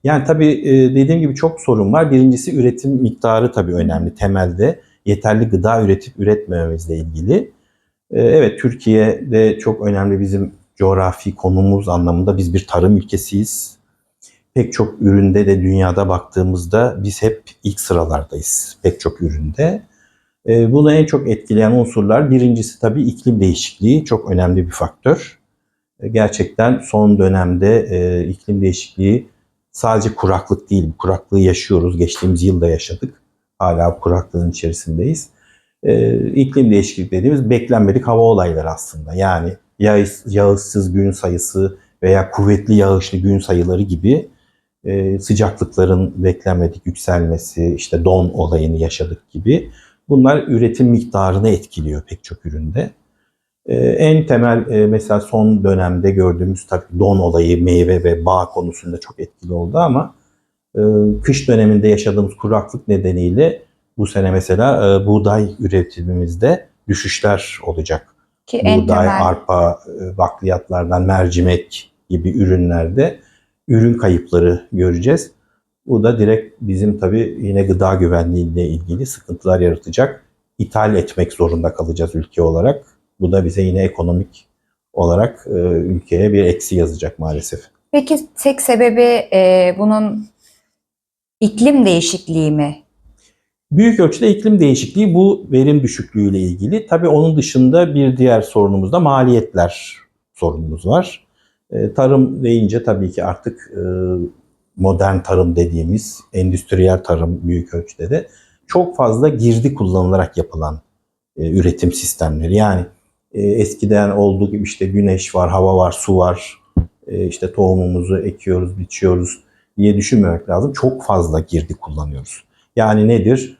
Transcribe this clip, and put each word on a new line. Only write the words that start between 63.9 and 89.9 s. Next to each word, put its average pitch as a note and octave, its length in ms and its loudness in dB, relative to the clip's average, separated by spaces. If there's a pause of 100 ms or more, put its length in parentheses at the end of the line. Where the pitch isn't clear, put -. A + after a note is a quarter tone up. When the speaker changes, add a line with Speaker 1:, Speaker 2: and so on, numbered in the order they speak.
Speaker 1:
bu G2+ 100 -2
sene F#2+ 240 -2
mesela, G2 720 2
e, G2 40 -4
buğday G#2 440 2 (100)
üretimimizde F2+ 1080 -2 (200)
düşüşler - 800 -4
olacak. D#2+ 500 -8 (300)
Speaker 2:
Ki A#3+ 120 -8
en - 240 2
Speaker 1:
Buğday, - 160 0
Speaker 2:
temel F#2 300 2
Speaker 1:
arpa, F2 520 0 (220)
e, F#2 160 -10
bakliyatlardan F2+ 840 -2
mercimek F2+ 920 -2 (180)
gibi F2 200 -2
ürünlerde F#2 880 0 (480)
ürün A#2 300 4
kayıpları F2 760 0
göreceğiz. F#2 600 0 (540)
Bu A2 180 0
da A2+ 160 2
direkt A2 420 0
bizim G2+ 380 -2
tabii G#2 420 -2
yine G2 220 0
gıda F#2+ 320 0
güvenliğiyle E2+ 720 0
ilgili E2+ 380 -6
sıkıntılar F#2 540 -4
yaratacak. F2+ 640 -2 (340)
İthal G#2+ 380 -2
etmek F2 380 -2
zorunda E2 400 -2
kalacağız E2 420 -6
ülke D#2+ 260 -6
olarak. E2+ 440 0 (340)
Bu F2 120 -2
da F#2+ 140 2
bize F2+ 160 -2
yine F#2+ 220 0
ekonomik F2+ 640 -4 (460)
olarak, F2+ 540 0
e, F2 120 -4
ülkeye F2 720 0
bir G2+ 100 2
eksi F2 320 -2
yazacak D#2+ 440 -4
maalesef. D#2 400 -8 (320)
Speaker 2:
Peki D4 280 0 (240)
tek C#4 180 0
sebebi, A#3+ 400 2 (320)
e, F#3 460 4
bunun G#3+ 480 -2 (1120)